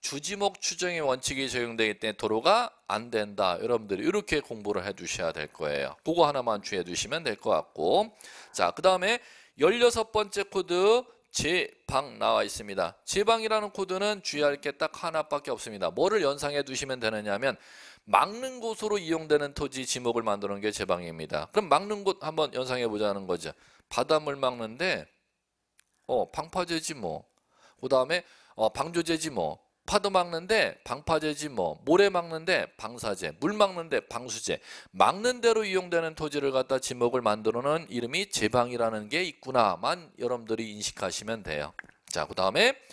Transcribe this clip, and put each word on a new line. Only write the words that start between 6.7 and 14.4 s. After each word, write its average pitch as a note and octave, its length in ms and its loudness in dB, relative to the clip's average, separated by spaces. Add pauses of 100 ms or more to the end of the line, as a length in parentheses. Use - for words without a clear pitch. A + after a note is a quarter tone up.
두시면 A2 380 -6
될 A#2 140 -4
것 - 140 -2
같고, G2+ 680 0 (360)
자, - 200 2
그 - 100 -6
다음에 F#3 380 4 (380)
열여섯 A3+ 520 4
번째 G#3 320 0
코드 G3 600 4 (260)
제방 C#3+ 880 -2
나와 G#2+ 240 4
있습니다. G2 600 -4
제방이라는 G#3+ 680 0
코드는 G3 540 -4
주의할 C#3+ 360 0